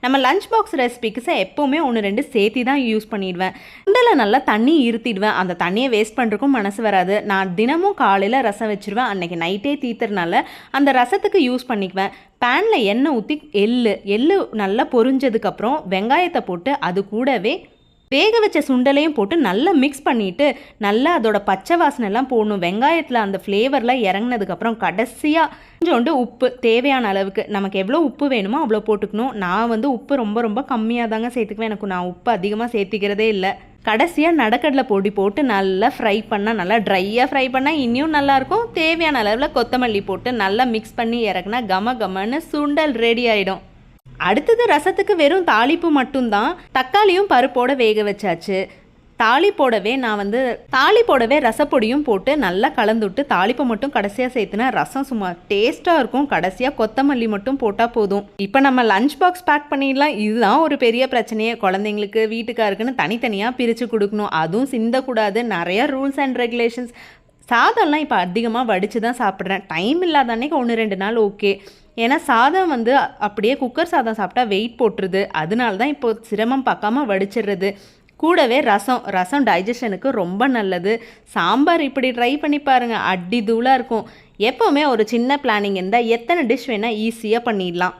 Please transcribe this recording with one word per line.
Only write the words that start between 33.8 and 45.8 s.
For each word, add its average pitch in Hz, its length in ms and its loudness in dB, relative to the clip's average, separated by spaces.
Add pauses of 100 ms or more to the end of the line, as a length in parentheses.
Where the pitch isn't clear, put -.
கடைசியா 302 400 2 (120)
நடக்கடலை 262 500 2
பொடி 196 260 2
போட்டு 208 220 0 (120)
நல்லா 196 460 2
ஃப்ரை 208 180 2 (140)
பண்ணா, 214 220 -2 (100)
நல்லா 202 160 2 (100)
ட்ரையா 208 420 2
ஃப்ரை 269 160 0 (100)
பண்ணா 277 180 0 (100)
இன்னும் 277 340 0
நல்லா 277 220 4
இருக்கும். 392 260 -2 (140)
தேவையான 320 440 0
அளவுல 233 240 0 (100)
கொத்தமல்லி 240 500 0
போட்டு 240 240 -4 (120)
நல்லா 214 220 2 (100)
மிக்ஸ் 220 240 -8
பண்ணி 233 200 -2 (100)
இறக்குனா 190 300 -4 (140)
கம 226 280 -2
கமன்னு 202 380 -4 (120)
சுண்டல் 294 440 0 (100)
ரெடி 233 280 2
ஆயிடும். 190 280 -2 (640)
அடுத்தது 302 360 2 (100)
ரசத்துக்கு 370 480 0
வெறும் 330 280 4
தாளிப்பு 285 480 2